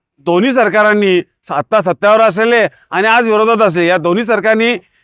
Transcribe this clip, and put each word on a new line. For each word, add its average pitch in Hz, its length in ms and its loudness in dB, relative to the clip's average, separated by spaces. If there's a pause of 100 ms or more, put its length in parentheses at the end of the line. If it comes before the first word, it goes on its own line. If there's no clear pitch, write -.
(180)
दोन्ही 180 360 0
सरकारांनी, 208 680 0 (220)
स-, - 80 -14
आत्ता 160 300 -2
सत्तेवर 202 400 0
असलेले 220 460 0 (240)
आणि 190 160 -2
आज 233 160 2
विरोधात 220 440 0
असलेले, 175 200 0
या 180 100 2
दोन्ही 175 260 -2
सरकारनी 220 540 -2 (260)